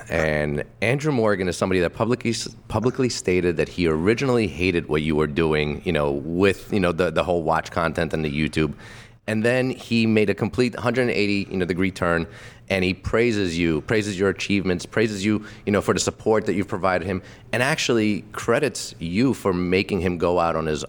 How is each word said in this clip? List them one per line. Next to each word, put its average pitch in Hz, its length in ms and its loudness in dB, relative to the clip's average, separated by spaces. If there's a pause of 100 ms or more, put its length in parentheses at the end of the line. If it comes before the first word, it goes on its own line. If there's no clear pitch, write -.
and 76 540 0 (180)
Andrew 139 300 0
Morgan 104 380 2
is 85 80 -2
somebody 92 240 0
that 85 100 2
publicly 117 400 -2
s-, - 240 -6 (140)
publicly 123 400 0
stated 87 480 0
that 76 140 0
he 85 180 0
originally 113 580 2
hated 85 420 0
what 76 140 0
you 76 140 0
were 76 100 2
doing, 73 580 0
you 87 80 -2
know, 73 200 0
with, 85 600 0
you 107 60 2
know, 87 140 2
the, 85 180 0
the 80 140 0
whole 85 180 0
watch 80 300 0
content 82 420 -2
and 78 100 -2
the 76 60 -2
YouTube. 76 440 0 (540)
And 110 160 -2
then 127 260 2
he 117 360 0
made 107 240 6
a 95 40 0
complete 120 400 0
hundred 123 280 0
and 120 100 2
eighty, 101 360 0
you 95 80 -6
know, 92 80 0
degree 90 280 0
turn, 85 340 0 (420)
and 95 160 2
he 92 80 2
praises 104 640 0
you, 82 260 2
praises 104 360 -2
your 98 120 2
achievements, 90 540 0
praises 107 400 0
you, 107 200 0 (200)
you 98 60 -2
know, 101 100 4
for 107 140 2
the 90 60 0
support - 460 0
that 98 80 0
you've 95 120 0
provided 90 400 0
him, 95 160 -4 (300)
and 120 100 0
actually 117 600 2 (100)
credits - 680 -2
you 101 340 0
for 101 200 0
making 90 480 0
him 90 180 0
go 87 220 2
out 82 160 2
on 80 100 -2
his 76 220 -2